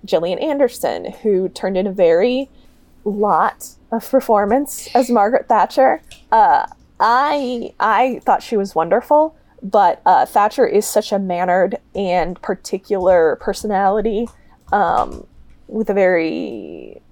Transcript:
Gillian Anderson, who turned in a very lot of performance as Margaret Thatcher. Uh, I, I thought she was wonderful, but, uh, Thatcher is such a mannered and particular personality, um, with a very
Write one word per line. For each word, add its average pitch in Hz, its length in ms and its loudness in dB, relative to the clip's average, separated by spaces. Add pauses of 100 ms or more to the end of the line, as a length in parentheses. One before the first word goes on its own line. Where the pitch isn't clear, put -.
Gillian 175 340 -2
Anderson, 240 720 -4 (100)
who 190 260 0
turned 185 280 -6
in 185 100 -2
a 196 60 -4
very 202 560 2 (560)
lot 202 640 0 (240)
of 226 180 -6
performance 233 840 0
as 240 160 2
Margaret 233 380 2
Thatcher. 247 520 2 (320)
Uh, 196 340 4 (320)
I, 247 800 0
I 220 440 0
thought - 180 2
she - 140 -4
was 196 180 -2
wonderful, 247 640 0 (260)
but, 196 440 2
uh, 175 200 4
Thatcher 214 400 2
is 214 200 0
such - 260 -2
a 196 60 -2
mannered 180 600 0 (160)
and 180 460 -2
particular 180 1000 0
personality, 208 880 -2 (460)
um, - 540 -2 (420)
with 220 220 -4
a 196 40 -2
very 156 1040 -2 (120)